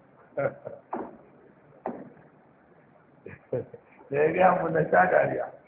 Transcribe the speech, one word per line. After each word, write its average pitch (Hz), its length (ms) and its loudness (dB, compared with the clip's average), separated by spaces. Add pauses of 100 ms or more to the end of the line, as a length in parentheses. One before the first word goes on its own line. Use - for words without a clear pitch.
(360)
<laughs> - 400 -6 (3250)
Da 135 120 -2
ya 160 100 2
gaya 180 300 4
mu 165 60 -2
na 160 220 0
sha 180 200 6
dariya. 71 400 0 (180)